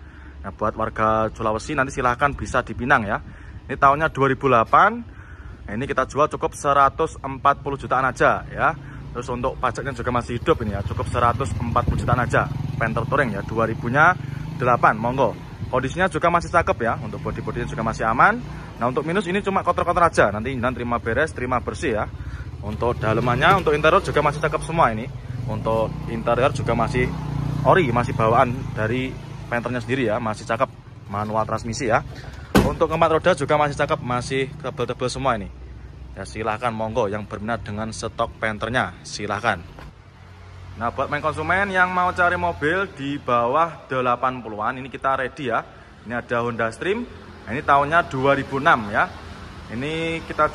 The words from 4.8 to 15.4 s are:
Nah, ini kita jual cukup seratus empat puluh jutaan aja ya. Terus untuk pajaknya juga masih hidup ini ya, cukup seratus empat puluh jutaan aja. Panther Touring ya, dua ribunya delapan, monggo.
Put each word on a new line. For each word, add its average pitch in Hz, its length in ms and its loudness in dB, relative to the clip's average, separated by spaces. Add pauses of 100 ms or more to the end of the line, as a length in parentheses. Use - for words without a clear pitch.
Nah, 101 80 -10
ini 120 80 -2
kita 131 240 0
jual 143 240 2
cukup 156 240 -4
seratus 139 640 2
empat 135 400 0
puluh 143 160 -6
jutaan 131 320 0
aja 120 400 2
ya. 135 480 -2 (120)
Terus 120 260 -6
untuk 123 240 -2
pajaknya 127 400 -4
juga 123 160 -2
masih 120 240 -2
hidup - 240 2
ini 104 160 -4
ya, - 80 -6
cukup - 240 -4
seratus 120 480 2
empat 117 320 0
puluh - 80 0
jutaan 123 240 2
aja. 117 240 2 (320)
Panther 113 240 0
Touring 123 320 0
ya, 98 80 -4
dua 113 240 0
ribunya 131 480 4 (480)
delapan, 123 320 6
monggo. 117 400 0 (400)